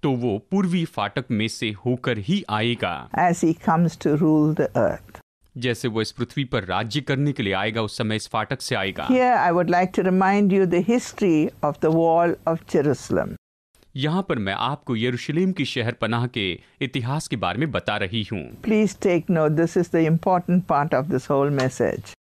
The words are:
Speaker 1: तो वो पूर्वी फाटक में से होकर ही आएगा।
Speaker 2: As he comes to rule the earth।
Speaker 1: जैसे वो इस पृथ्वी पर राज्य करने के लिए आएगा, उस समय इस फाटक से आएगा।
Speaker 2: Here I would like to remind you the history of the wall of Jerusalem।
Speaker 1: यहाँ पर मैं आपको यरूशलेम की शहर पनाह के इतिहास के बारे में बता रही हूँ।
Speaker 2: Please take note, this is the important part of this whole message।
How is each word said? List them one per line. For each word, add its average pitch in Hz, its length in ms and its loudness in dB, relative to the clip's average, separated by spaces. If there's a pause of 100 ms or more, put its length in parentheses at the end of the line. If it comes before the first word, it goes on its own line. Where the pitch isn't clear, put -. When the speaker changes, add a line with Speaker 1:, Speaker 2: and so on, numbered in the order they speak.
Speaker 1:
तो 151 80 2
वो 120 260 0 (140)
पूर्वी 185 340 0
फाटक 110 460 -6
में 110 160 0
से 110 240 -4
होकर 123 460 -2
ही 139 320 -2
आएगा। 104 600 -2
Speaker 2:
As 175 340 2
he 160 100 2 (160)
comes 165 280 2
to 151 200 0
rule 156 380 2
the 151 120 0 (100)
earth। - 440 -2 (360)
Speaker 1:
जैसे 120 300 -4
वो 110 140 -2
इस 110 100 -4
पृथ्वी 123 320 -4
पर 123 200 -2
राज्य 104 380 -2
करने 139 300 0
के 131 120 -4
लिए 98 100 0
आएगा, 107 280 -2
उस 107 160 -6
समय 107 180 0
इस 107 120 -6
फाटक - 340 -4
से - 140 -4
आएगा। 95 320 -2
Speaker 2:
Here 254 300 4
I 175 140 2
would 170 180 2
like 185 300 2
to 185 120 2
remind 190 420 4
you 190 200 4
the 175 160 2
history 196 600 2 (160)
of 147 200 -2
the 156 100 4
wall 165 400 4 (120)
of - 280 -4
Jerusalem। 123 540 0 (680)
Speaker 1:
यहाँ 151 340 -2
पर 143 100 0
मैं 98 140 -2
आपको 127 420 -4
यरूशलेम 127 560 0
की 147 140 -2
शहर 117 260 -4
पनाह 117 360 -2
के 98 320 -2 (220)
इतिहास 135 460 -4
के - 80 -4
बारे 95 240 -2
में 151 120 -2
बता - 260 -2
रही 104 360 -4
हूँ। 69 280 -10
Speaker 2:
Please 214 400 0
take 175 300 2
note, 156 240 2
this 165 280 2
is - 80 -6
the 160 180 4
important 180 580 2
part 147 260 2
of 147 180 0
this 127 200 -2
whole 139 280 2
message। - 540 -2 (100)